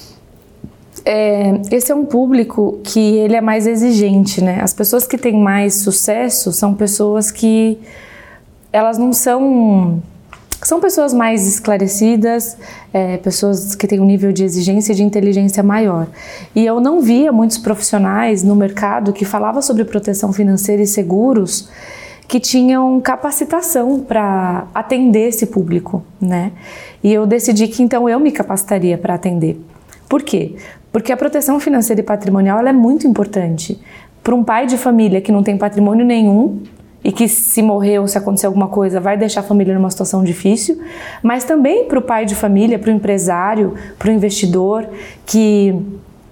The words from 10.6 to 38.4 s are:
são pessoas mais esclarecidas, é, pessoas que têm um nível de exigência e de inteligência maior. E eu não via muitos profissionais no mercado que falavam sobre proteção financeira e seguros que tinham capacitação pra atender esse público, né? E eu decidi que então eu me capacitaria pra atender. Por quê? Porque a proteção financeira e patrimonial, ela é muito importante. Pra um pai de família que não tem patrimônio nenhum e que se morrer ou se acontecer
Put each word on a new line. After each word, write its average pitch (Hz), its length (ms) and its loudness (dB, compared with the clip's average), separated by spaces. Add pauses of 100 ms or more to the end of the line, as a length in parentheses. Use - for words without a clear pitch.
são 339 180 -2
pessoas 311 340 0
mais 226 320 0
esclarecidas, 220 1120 0 (340)
é, 185 260 -2
pessoas 196 560 -2
que - 120 -4
têm 196 140 2
um 190 40 4
nível 196 280 2
de 180 120 -2
exigência 190 480 0
e 202 40 0
de 196 60 2
inteligência 202 600 0
maior. 202 460 0 (460)
E 220 120 2
eu 226 140 0
não 302 200 2
via 254 320 4
muitos 226 240 2
profissionais 208 840 0
no 202 140 4
mercado 202 560 0
que 196 120 -4
falavam 214 380 -2
sobre 226 220 0
proteção 208 480 -4
financeira 202 500 0
e 202 40 2
seguros 202 840 0 (560)
que - 140 0
tinham 262 600 2
capacitação 277 1000 -2
pra 196 720 -2
atender 226 540 2
esse 226 180 -2
público, 175 560 -2 (180)
né? 180 300 -2 (500)
E 202 120 2
eu 214 120 2
decidi 220 440 2
que 226 160 0
então 240 240 2
eu 233 100 2
me 294 140 2
capacitaria 190 680 -2
pra 180 160 -4
atender. 170 460 -2 (480)
Por 285 140 0
quê? - 340 -4 (340)
Porque 254 220 -2
a 247 40 -2
proteção 285 440 -2
financeira 226 400 0
e 202 40 0
patrimonial, 196 540 0
ela 247 120 2
é - 20 2
muito 262 340 4
importante. 196 720 -2 (460)
Pra 233 100 0
um 240 80 2
pai 233 240 0
de 247 100 0
família 220 440 2
que 196 100 -2
não 202 120 4
tem 202 140 0
patrimônio 202 480 2
nenhum 226 580 2 (420)
e - 80 0
que 233 160 2
se - 340 0
morrer 202 380 2
ou 202 80 -2
se 202 100 -2
acontecer 202 280 -2